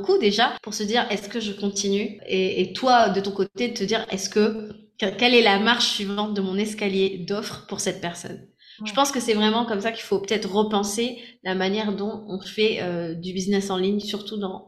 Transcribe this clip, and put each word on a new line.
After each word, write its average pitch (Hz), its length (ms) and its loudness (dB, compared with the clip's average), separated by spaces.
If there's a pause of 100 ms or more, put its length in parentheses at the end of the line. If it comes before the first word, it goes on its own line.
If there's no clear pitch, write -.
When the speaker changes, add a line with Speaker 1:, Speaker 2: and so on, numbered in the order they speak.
Speaker 1:
coût 392 140 4
déjà, 226 360 4 (100)
pour 208 100 -10
se 214 100 -4
dire, « 220 280 2
Est-ce - 180 -4
que 240 100 -4
je 208 120 -4
continue ? » 202 760 -2
Et, 190 340 0
et 185 120 -2
toi, 240 360 6
de 196 100 0
ton 196 120 -4
côté, 196 360 -2
de 240 60 -4
te 202 100 -4
dire, « 214 260 0
Est-ce - 200 -6
que, 214 400 2 (300)
que-, 196 180 -2
quelle 247 180 4
est 233 80 10
la 202 160 6
marche 226 300 2
suivante 208 440 -2
de 202 80 -2
mon 190 160 -2
escalier 196 680 0
d'offres 202 400 -6
pour 196 140 -8
cette - 200 -4
personne ? » - 380 -10 (400)
Je 214 60 -10
Speaker 2:
Ouais. 208 100 -6
Speaker 1:
pense 277 160 4
que 254 80 -2
c'est 226 160 2
vraiment 220 300 2
comme 208 160 -2
ça 226 100 -2
qu'il - 100 -10
faut 196 160 0
peut-être 202 340 -2
repenser 214 680 0 (240)
la 185 100 -2
manière 196 420 0
dont 214 320 -6
on 190 140 -6
fait, - 400 0
euh, 170 320 -4
du 175 180 -8
business 196 380 0
en 190 80 -2
ligne, 196 220 2
surtout 208 380 -8
dans, 202 300 -8